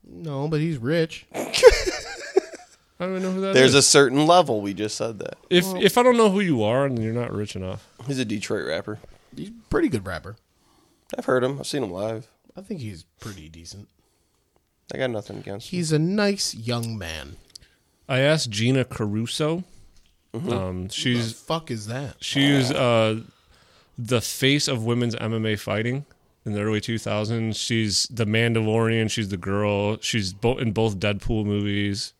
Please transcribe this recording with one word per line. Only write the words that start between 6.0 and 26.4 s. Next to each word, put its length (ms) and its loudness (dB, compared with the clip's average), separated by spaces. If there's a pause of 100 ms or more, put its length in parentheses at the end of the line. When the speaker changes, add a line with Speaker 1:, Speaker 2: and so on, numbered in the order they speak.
Speaker 2:
don't 140 6
know 120 6
who 120 2
you 220 2
are, 260 2
then 120 -4
you're 120 -2
not 200 -4
rich 220 -6
enough. 320 -8 (180)
Speaker 3:
He's 140 -4
a 60 -2
Detroit 420 -4
rapper. 320 -6 (340)
Speaker 1:
He's 160 -12
a 40 -18 (160)
pretty 180 6
good 180 -2
rapper. 300 -8 (800)
Speaker 3:
I've 80 -8
heard 180 2
him. 160 -2
I've 80 -10
seen 160 -4
him 80 -6
live. 360 -6 (300)
Speaker 1:
I 40 -16
think 200 -12
he's 220 -12 (180)
pretty 260 -14
decent. 400 -18 (1040)
Speaker 3:
I 40 -10
got 140 -4
nothing 260 -8
against 340 -12
him. 60 -6
Speaker 1:
He's 160 -2
a 60 4
nice 540 0
young 440 -6
man. 400 -10 (720)
Speaker 2:
I 100 0
asked 300 2
Gina 340 2
Caruso. 800 -4 (680)
Speaker 3:
Mm-hmm. 180 -4
Speaker 2:
Um, 340 -4
Speaker 1:
Who 40 -10
Speaker 2:
she's 440 -2
Speaker 1:
the 60 -16
fuck 320 -6
is 160 -6
that? 320 -8
Speaker 2:
she 280 2
is, 240 4
uh, 500 2 (760)
the 240 0
face 460 2
of 180 -2
women's 300 0
M 180 -4
M 120 -2
A 120 0
fighting 480 -4 (400)